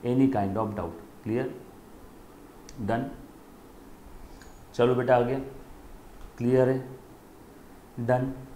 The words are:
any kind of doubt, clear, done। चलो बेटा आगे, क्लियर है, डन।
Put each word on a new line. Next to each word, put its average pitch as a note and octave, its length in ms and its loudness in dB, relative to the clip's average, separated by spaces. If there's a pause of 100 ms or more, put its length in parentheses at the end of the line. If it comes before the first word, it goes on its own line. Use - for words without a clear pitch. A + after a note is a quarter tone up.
(120)
any C3 240 6
kind G2 280 0
of G#2 140 -4
doubt, E2+ 220 -6 (240)
clear, A#2+ 220 -2 (1500)
done। B2 140 0 (1700)
चलो B2 220 4
बेटा B2+ 200 4
आगे, B2 200 2 (1000)
क्लियर B2+ 320 6
है, C3 100 2 (1300)
डन। B2+ 260 2 (220)